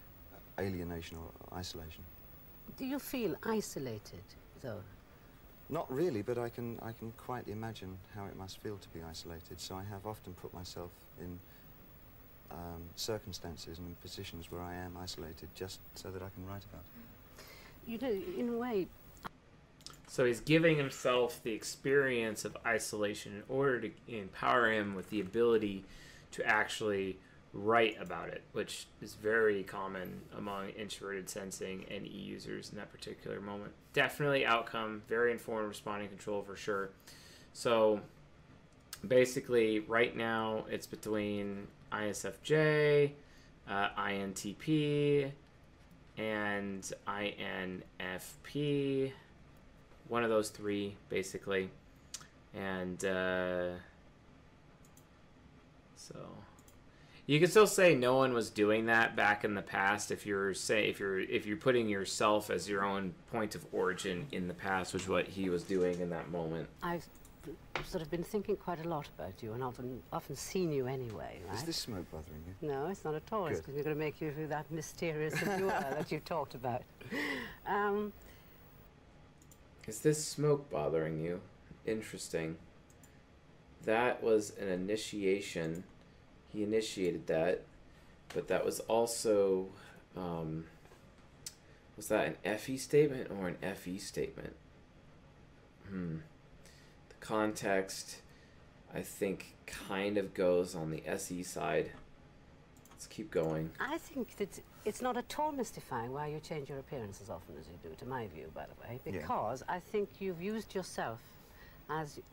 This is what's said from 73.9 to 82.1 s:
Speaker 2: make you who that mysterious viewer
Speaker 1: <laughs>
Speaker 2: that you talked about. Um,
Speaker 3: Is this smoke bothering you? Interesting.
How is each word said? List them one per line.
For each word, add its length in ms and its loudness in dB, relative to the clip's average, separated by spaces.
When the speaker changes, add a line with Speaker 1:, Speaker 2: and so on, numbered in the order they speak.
Speaker 2:
make 280 -2
you 80 -2
who 160 -4
that 240 -4
mysterious 680 -2
viewer 300 2
Speaker 1:
<laughs> 0 -
Speaker 2:
that 420 0
you 100 -2
talked 340 -4
about. 260 -2
Um, 460 2
Speaker 3:
Is 140 -8
this 240 4
smoke 460 2
bothering 520 0
you? 180 -2
Interesting. 720 -2